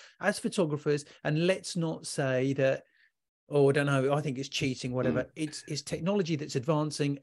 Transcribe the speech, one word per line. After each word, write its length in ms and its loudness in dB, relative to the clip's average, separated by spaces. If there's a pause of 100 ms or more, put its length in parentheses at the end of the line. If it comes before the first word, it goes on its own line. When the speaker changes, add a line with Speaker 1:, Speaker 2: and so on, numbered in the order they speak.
(200)
Speaker 1:
as 180 0
photographers, 680 -2 (180)
and 240 0
let's 300 -2
not 280 -2
say 480 0
that, 300 2 (640)
"Oh, 200 6
I 20 4
don't 160 2
know, 260 2
I 80 0
think 160 -4
it's 120 -8
cheating," 420 -4
whatever. 320 0
Speaker 2:
Mm. 140 -10
Speaker 1:
It's, 300 -6
it's 140 -6
technology 540 -2
that's 200 -6
advancing, 680 0